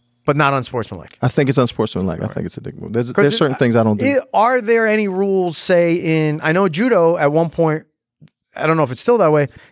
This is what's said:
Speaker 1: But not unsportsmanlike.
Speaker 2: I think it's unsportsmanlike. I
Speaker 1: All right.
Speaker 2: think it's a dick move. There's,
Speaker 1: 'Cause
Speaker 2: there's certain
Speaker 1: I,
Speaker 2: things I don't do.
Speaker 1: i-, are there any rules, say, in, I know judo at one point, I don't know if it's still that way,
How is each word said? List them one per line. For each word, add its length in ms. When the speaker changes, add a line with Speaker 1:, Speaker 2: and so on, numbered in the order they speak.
Speaker 1:
But 100
not 180
unsportsmanlike. 680
Speaker 2:
I 60
think 200
it's 100
unsportsmanlike. 640
I 20
Speaker 1:
All 60
right. 60
Speaker 2:
think 120
it's 100
a 40
dick 200
move. 120
There's, 180
Speaker 1:
'Cause 140
Speaker 2:
there's 140
certain 180
Speaker 1:
I, 20
Speaker 2:
things 160
I 80
don't 160
do. 80
Speaker 1:
i-, 140
are 280
there 260
any 220
rules, 500
say, 360
in, 140
I 100
know 160
judo 480
at 160
one 180
point, 340
I 120
don't 100
know 60
if 80
it's 100
still 180
that 140
way, 160